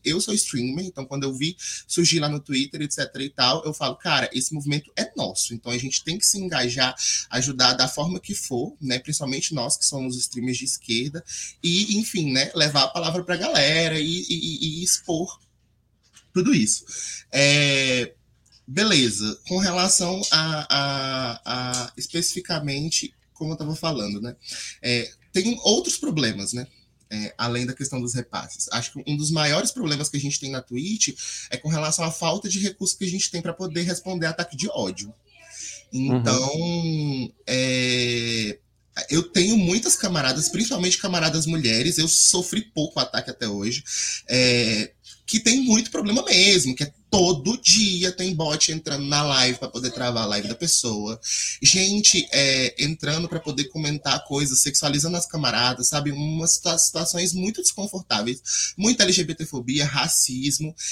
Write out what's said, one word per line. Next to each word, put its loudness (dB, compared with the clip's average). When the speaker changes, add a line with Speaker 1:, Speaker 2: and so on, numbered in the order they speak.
Speaker 1:
eu 0
sou -2
streamer, 0
então -10
quando -6
eu -2
vi -4
surgir 2
lá 0
no -2
Twitter, -2
et -4
cetera -6
e -8
tal, 2
eu -4
falo, -4
cara, 0
esse -2
movimento -4
é -4
nosso, -4
então -8
a -2
gente -4
tem -4
que 0
se 2
engajar, 0
ajudar 2
da 2
forma -2
que -8
for, -4
né, -2
principalmente -4
nós -2
que 0
somos -2
streamers -2
de -6
esquerda, -2
e 2
enfim, -2
né, 2
levar 4
a -2
palavra -2
pra -2
galera 2
e, 0
e, -2
e, -4
e -4
expor -2
tudo 4
isso. 2
É, 4
beleza, 2
com 0
relação 2
a, 2
a, -2
a -4
especificamente, -4
como -6
eu -6
tava -6
falando, -4
né, -10
é, 0
tem 0
outros 2
problemas, -2
né, -8
é, -8
além -2
da -6
questão -6
dos -6
repasses. -8
Acho -4
que -12
um -2
dos -2
maiores 2
problemas -2
que -4
a -2
gente -2
tem -8
na -6
Twitch -2
é -6
com -6
relação -2
à -2
falta -2
de -2
recursos -2
que -6
a -2
gente -2
tem -6
pra -4
poder -4
responder -4
ataque -4
de -4
ódio. -6
Speaker 2:
Uhum. 2
Speaker 1:
Então, 0
é, 0
eu 2
tenho 4
muitas 4
camaradas, 0
principalmente 0
camaradas 0
mulheres, 2
eu 2
sofri 4
pouco -4
ataque -2
até -4
hoje, -4
é, 4
que 0
tem 4
muito 4
problema 0
mesmo, 6
que -4
é -12
todo 4
dia 4
tem -4
bot 2
entrando -4
na 0
live 2
pra -8
poder -4
travar -2
a -2
live -2
da -4
pessoa. -2
Gente, 4
é, 2
entrando -2
pra -6
poder -4
comentar -2
coisas, 0
sexualizando 2
as -2
camaradas, 0
sabe? 0
Umas 0
situa-, 0
situações 2
muito -2
desconfortáveis, -2
muita 2
L 4
G 2
B -6
T -8
fobia, -2
racismo, 0